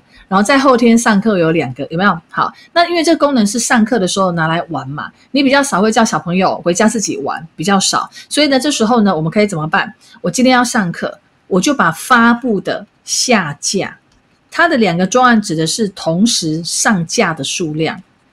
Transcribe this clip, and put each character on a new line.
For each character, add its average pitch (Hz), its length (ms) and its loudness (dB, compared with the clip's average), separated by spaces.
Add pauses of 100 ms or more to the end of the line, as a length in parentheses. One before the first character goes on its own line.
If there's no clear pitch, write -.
(280)
然 190 120 2
后 - 20 2
再 269 160 2
后 262 160 4
天 233 220 4
上 226 240 2
课 214 160 0
有 160 160 2
两 147 220 -2
个， 139 160 -8
有 165 80 -4
没 185 60 0
有？ 185 140 2 (120)
好， - 200 -2 (220)
那 339 160 2
因 349 60 -4
为 330 100 0
这 339 100 4
个 277 40 0
功 285 160 0
能 214 120 2
是 240 120 -4
上 233 260 2
课 226 140 0
的 180 100 0
时 - 100 -4
候 190 140 0
拿 165 140 0
来 165 240 -2
玩 131 180 -8
嘛， 139 220 -10 (220)
你 277 100 2
比 269 80 2
较 277 120 2
少 277 200 0
会 220 100 2
叫 233 100 2
小 220 160 0
朋 165 160 -4
友 160 300 0
回 175 80 2
家 214 160 2
自 233 100 -4
己 196 200 -4
玩， 139 360 -8
比 - 80 -10
较 196 160 2
少。 - 300 -2 (220)
所 294 120 -6
以 302 40 -6
呢， 269 120 0
这 285 120 -2
时 277 120 -4
候 226 200 2
呢， 196 120 2
我 156 60 -4
们 160 100 -2
可 208 120 0
以 208 40 2
怎 185 120 -6
么 151 80 -6
办？ 160 260 -2 (300)
我 180 80 -2
今 247 120 -2
天 254 120 4
要 247 100 4
上 214 260 -2
课， - 280 -8 (300)
我 185 120 2
就 294 140 0
把 170 180 2
发 233 400 2
布 233 280 -2
的 160 260 -6 (180)
下 190 560 -2
架， - 380 -6 (520)
它 330 160 2
的 320 100 2
两 196 200 2
个 180 100 2
专 254 200 2
案 233 140 4
指 190 140 -4
的 160 120 0
是 208 240 -2
同 180 360 0
时 165 380 -2
上 165 420 0
架 185 260 -2
的 147 120 -8
数 151 300 -6
量， 156 280 -4 (300)